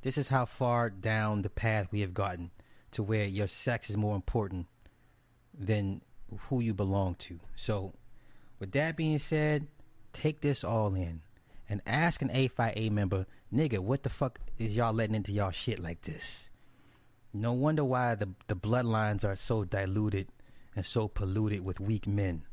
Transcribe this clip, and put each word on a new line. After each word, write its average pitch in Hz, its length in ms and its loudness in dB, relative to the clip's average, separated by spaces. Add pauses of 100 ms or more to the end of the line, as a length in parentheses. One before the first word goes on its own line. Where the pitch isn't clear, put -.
This 131 160 -2
is 139 100 -2
how 131 160 4
far 120 460 2
down 107 500 0
the 98 100 -2
path 110 400 0
we 104 100 0
have 95 120 -2
gotten 90 380 -2 (400)
to - 120 -4
where 107 220 2
your 98 220 0
sex - 420 -4
is 101 80 -2
more 104 180 2
important 95 520 -2 (920)
than 101 440 0 (460)
who 131 120 0
you 113 140 2
belong 95 400 2
to. - 260 -12 (160)
So, 98 380 -2 (640)
with 95 140 -8
that 156 240 0
being 156 220 2
said, 151 500 2 (440)
take - 300 -2
this 143 220 2
all 107 300 2
in 85 280 -4 (480)
and 101 160 -2
ask 151 340 2
an 135 120 0
A 131 160 4
five 113 280 0
A 110 140 0
member, 98 360 2 (280)
"Nigga, 127 240 4
what 107 240 0
the - 80 -2
fuck - 300 -2 (180)
is 113 180 0
y'all 117 160 4
letting 110 220 2
into 101 180 0
y'all 98 200 2
shit 104 260 -4
like 85 240 -6
this?" - 480 -8 (840)
No 110 200 0
wonder 147 320 4
why 123 320 2
the, 101 140 -2 (180)
the 104 80 0
bloodlines 110 680 2
are 98 120 0
so 110 280 0
diluted 98 600 0 (480)
and 98 100 -2
so 110 220 2
polluted 101 580 0
with 92 140 -4
weak 101 300 0
men. 98 340 0 (100)